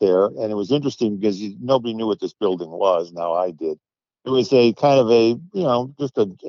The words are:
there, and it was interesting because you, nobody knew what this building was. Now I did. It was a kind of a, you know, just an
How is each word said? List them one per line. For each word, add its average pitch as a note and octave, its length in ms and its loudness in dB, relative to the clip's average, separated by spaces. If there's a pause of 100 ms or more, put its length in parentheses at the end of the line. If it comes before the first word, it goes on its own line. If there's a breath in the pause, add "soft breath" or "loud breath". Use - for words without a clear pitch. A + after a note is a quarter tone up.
there, F#2+ 240 4
and A2 260 -4
it G#2+ 40 -4
was G2+ 160 -4
interesting B2 460 -2
because G2+ 240 -2
you, G#2 200 -10
nobody B2 320 0
knew A2+ 140 -4
what G2+ 120 -2
this - 140 -6
building F2 380 -2
was. F2 420 0
Now E2+ 200 -4
I F2+ 180 -2
did. D#2 280 -6 (460)
It B2+ 60 -8
was B2+ 220 0
a A#2+ 200 6
kind C#3+ 260 2
of A2+ 120 2
a, A#2 180 6 (240)
you F#3 100 -2
know, B2+ 360 0
just C#3 180 -6
an A#2 200 -2 (120)